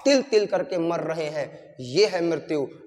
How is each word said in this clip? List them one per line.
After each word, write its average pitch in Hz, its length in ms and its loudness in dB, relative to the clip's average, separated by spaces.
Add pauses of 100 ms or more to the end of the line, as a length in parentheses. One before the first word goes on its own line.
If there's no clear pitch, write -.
तिल 269 180 6
तिल 214 240 2
करके 180 320 -2
मर 165 220 -2
रहे 160 280 -4
हैं, - 520 -10
ये 131 260 2
है 185 140 -2
मृत्यु। 160 460 -2 (200)